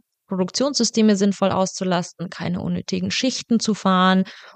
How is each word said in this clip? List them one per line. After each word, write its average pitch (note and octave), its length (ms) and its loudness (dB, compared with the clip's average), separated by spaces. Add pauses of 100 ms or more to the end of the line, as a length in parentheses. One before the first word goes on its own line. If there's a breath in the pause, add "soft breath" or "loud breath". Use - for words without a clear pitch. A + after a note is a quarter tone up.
(280)
Produktionssysteme G#3+ 880 2
sinnvoll G3 360 2
auszulasten, F#3 800 -2
keine F3 320 -6
unnötigen F#3 500 -4
Schichten B3 480 0
zu A3 140 0
fahren F#3 500 4 (320 loud breath)